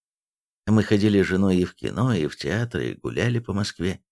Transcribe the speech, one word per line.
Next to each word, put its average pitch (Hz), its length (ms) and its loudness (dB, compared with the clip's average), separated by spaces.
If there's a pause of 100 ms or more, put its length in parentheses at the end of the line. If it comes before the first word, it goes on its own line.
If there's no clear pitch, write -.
(720)
Мы 107 140 6
ходили 101 380 4
с 87 40 -2
женой 95 320 2
и 90 60 2
в 87 100 -6
кино, 120 400 -2
и 78 140 -2
в - 80 -12
театр, 101 440 -4
и 60 140 -6
гуляли 104 460 -2
по 104 120 -6
Москве. 95 600 -4